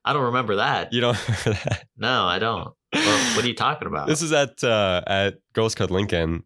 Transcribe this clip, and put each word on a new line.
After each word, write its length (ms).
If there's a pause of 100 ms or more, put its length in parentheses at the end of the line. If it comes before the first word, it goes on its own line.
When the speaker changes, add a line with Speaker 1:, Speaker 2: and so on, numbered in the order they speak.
Speaker 1:
I 80
don't 120
remember 320
that. 360
Speaker 2:
You 80
don't 280
<laughs> 180
remember 180
that? 200 (120)
Speaker 1:
No, 300
I 120
don't. 360 (160)
What, 460
what 80
are 40
you 60
talking 320
about? 200
Speaker 2:
This 160
is 100
at, 320
uh, 420
at 340 (120)
Girls 220
Code 160
Lincoln. 560